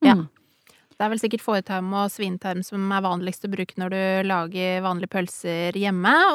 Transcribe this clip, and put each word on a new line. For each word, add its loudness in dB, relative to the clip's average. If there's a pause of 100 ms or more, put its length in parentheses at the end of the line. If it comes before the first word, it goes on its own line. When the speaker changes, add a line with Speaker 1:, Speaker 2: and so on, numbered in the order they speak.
Speaker 1:
Ja. 10
Speaker 2:
Mm. 0 (680)
Speaker 3:
Det 0
er 0
vel -2
sikkert -2
fåretarm -2
og 0
svinetarm -4
som -4
er 0
vanligst -2
å -4
bruke -6
når -4
du 0
lager -2
vanlige -4
pølser -4
hjemme, 2 (200)